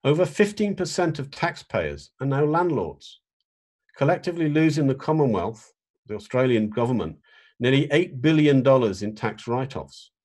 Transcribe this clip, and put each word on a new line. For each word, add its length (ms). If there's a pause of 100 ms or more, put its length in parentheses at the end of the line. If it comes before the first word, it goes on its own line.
over 200
fifteen 500
percent 440
of 100
taxpayers 840 (100)
are 60
now 180
landlords, 720 (800)
collectively 500
losing 400
the 80
Commonwealth, 800 (340)
the 80
Australian 540
government, 480 (420)
nearly 320
eight 300
billion 420
dollars 400
in 100
tax 340
write-offs. 640 (140)